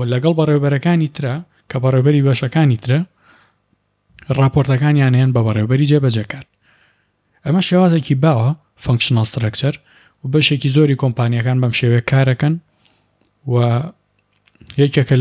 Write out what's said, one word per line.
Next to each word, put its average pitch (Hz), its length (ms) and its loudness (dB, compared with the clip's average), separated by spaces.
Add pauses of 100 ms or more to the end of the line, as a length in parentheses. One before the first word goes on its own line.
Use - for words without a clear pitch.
لەگەڵ 127 300 0
بەڕێوبەرەکانی 151 720 0
ترە، 139 260 -6 (320)
کە - 120 -8
بەڕێوبەری 131 440 2
بەشەکانی 135 580 0
ترە، 127 180 0 (1300)
ڕاپۆرتەکانیان 135 840 0
هەیەن 131 180 2
بە 120 100 0
بەڕێوبەری 110 460 0
جێبەجێکار. 135 560 -2 (1000)
ئەمە 175 160 0
شێوازێکی 170 540 2
باوە، 131 340 2 (260)
functional 120 500 0
structure، 117 520 -4 (460)
و - 40 -16
بەشێکی 143 420 0
زۆری 143 260 2
کۆمپانیەکان 120 640 -2
بەم 120 140 0
شێوەیە 117 300 0
کارەکەن 135 520 0 (880)
و 123 100 -2 (1200)
یەکێکە 139 440 2